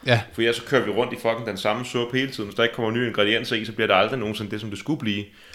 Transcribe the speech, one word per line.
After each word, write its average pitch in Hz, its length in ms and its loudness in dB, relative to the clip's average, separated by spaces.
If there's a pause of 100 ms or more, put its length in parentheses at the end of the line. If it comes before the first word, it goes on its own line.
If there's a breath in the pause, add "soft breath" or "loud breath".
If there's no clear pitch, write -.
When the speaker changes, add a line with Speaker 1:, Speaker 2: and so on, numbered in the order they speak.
Speaker 1:
Ja. 120 160 4 (120)
Speaker 2:
For - 80 -2
ellers 117 140 4
så - 100 -10
kører 131 200 2
vi 104 60 -4
rundt 117 220 0
i - 20 -8
fucking 113 320 -2
den 98 100 -4
samme 110 280 0
suppe 120 320 -2
hele 131 140 0
tiden. 113 180 -6
Hvis 95 60 -12
der 117 80 4
ikke 113 120 2
kommer 113 160 0
nye 120 160 0
ingredienser 110 480 0
i, 110 100 -2
så 113 60 -8
bliver 110 160 0
der 95 80 6
aldrig 123 240 4
nogensinde 107 320 -4
det, 107 100 -6
som 110 80 -8
det 101 100 -8
skulle 151 200 -4
blive. 104 260 -2 (300 loud breath)